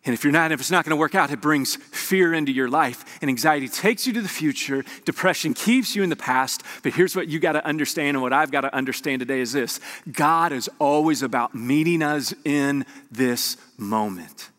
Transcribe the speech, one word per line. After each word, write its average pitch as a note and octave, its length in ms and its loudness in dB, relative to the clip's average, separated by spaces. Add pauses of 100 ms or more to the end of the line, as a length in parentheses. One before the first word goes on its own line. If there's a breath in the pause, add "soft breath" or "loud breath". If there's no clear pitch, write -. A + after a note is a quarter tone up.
And B2 80 2
if A2+ 100 -4
you're C#3+ 80 4
not, D#3+ 180 4
if D3 100 -2
it's C3 100 -6
not E3+ 160 2
gonna D#3 100 2
work D3+ 180 0
out, E3 160 2
it C#3 120 -6
brings D3 340 0
fear - 560 0
into D3+ 200 0
your B2+ 180 0
life. C3+ 340 0 (160 loud breath)
And D3+ 80 -2
anxiety C#3 400 2
takes G3+ 380 0
you B3+ 80 -2
to A#3 80 -2
the F#3+ 80 -6
future. C#3 520 -2 (220 loud breath)
Depression - 480 0
keeps A#3+ 420 2
you G3+ 80 0
in F#3+ 60 2
the D#3+ 80 0
past. C3 460 -2 (200 loud breath)
But A#2+ 120 -2
here's F3 200 4
what F3+ 140 -2
you D#3 100 -4
gotta D3+ 280 2
understand, D3 500 0
and C3+ 60 0
what B2+ 100 0
I've D3 180 2
gotta C3+ 240 -2
understand C3 460 -2
today B2+ 200 -2
is A#2+ 120 -4
this. B2+ 260 -2 (320 loud breath)
God E3 420 2
is B2+ 260 -4
always D3+ 440 4
about B2 320 -2
meeting D#3 460 2
us D3 320 -2 (140)
in C#3+ 400 0 (240 loud breath)
this A#2+ 480 -2 (180 loud breath)
moment. G2+ 720 -4 (100)